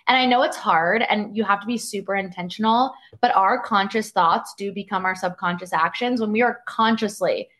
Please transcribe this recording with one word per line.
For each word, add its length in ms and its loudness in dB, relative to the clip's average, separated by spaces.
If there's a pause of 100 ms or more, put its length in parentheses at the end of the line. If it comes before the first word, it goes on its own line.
And 100 4
I 80 2
know 160 4
it's 160 0
hard 460 2
and 340 -2
you 60 2
have 180 0
to 60 -12
be 100 -2
super 380 -6
intentional, 800 0 (280)
but 140 2
our 240 4
conscious 500 0
thoughts 480 2
do 160 -6
become 320 -6
our 100 -2
subconscious 580 -4
actions 460 0
when 120 -2
we 100 2
are 240 0
consciously 840 0 (100)